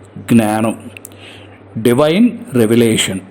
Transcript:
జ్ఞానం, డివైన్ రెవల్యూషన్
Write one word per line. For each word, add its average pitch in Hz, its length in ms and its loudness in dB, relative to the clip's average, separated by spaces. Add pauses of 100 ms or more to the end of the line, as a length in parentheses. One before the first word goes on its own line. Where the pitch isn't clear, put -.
(180)
జ్ఞానం, 110 580 0 (1000)
డివైన్ 151 520 2 (240)
రెవల్యూషన్ 113 680 0 (100)